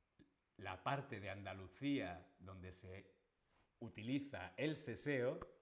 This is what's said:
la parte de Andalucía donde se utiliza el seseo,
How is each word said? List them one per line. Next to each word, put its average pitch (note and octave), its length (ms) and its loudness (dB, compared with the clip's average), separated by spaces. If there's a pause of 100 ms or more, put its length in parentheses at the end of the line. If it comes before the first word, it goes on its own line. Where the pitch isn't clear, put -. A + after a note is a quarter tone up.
(580)
la F#2+ 260 -2
parte C3+ 360 2
de G2 100 -2
Andalucía F#2+ 960 0 (140)
donde F#2 320 -8
se F#2 420 -10 (680)
utiliza A2+ 760 -2
el D3+ 200 2
seseo, C3 600 4 (220)